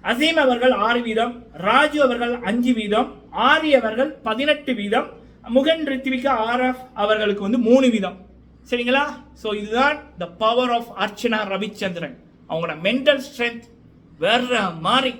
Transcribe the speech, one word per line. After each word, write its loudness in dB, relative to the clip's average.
அசீம் 0
அவர்கள் 4
ஆறு 0
வீதம், -2
ராஜு 2
அவர்கள் 0
அஞ்சு 0
வீதம், -2
ஆரி 4
அவர்கள் 2
பதினெட்டு -2
வீதம், -2
முகன், 2
ரித்விகா, -4
ஆர் 0
எஃப் -4
அவர்களுக்கு 0
வந்து 0
மூணு 6
வீதம். -4
சரிங்களா? 0
So -6
இதுதான் 0
the -8
power 2
of -2
அர்ச்சனா -2
ரவிச்சந்திரன். -6
அவங்களோட -4
மென்டல் 2
ஸ்ட்ரென்த் -6
வேற 0
மாதிரி. 0